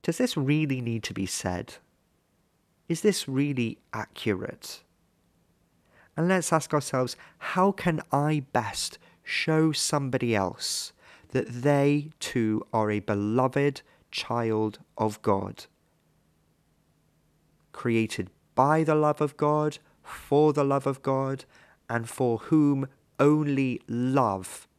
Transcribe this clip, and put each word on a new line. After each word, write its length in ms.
"Does 160
this 200
really 440
need 220
to 100
be 120
said? 500
Is 140
this 260
really 520
accurate?" 920
And 120
let's 260
ask 200
ourselves, 420
"How 320
can 300
I 420
best 460
show 480
somebody 640
else 580
that 340
they 560
too 520
are 200
a 80
beloved 840
child 680
of 280
God, 420
created 580
by 300
the 100
love 280
of 160
God, 420
for 500
the 100
love 220
of 160
God, 440
and 180
for 300
whom 500
only 680
love 800